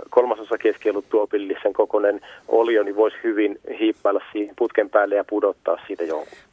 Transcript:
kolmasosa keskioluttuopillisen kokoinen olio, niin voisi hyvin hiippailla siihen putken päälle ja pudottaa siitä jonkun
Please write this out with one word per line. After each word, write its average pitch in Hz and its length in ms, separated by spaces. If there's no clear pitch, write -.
kolmasosa 113 480
keskioluttuopillisen 101 1160
kokoinen 104 480
olio, 113 360
niin 101 120
voisi 107 280
hyvin 104 360
hiippailla 104 420
siihen 104 240
putken 107 340
päälle 101 260
ja 98 80
pudottaa 101 540
siitä 92 160
jonkun 78 240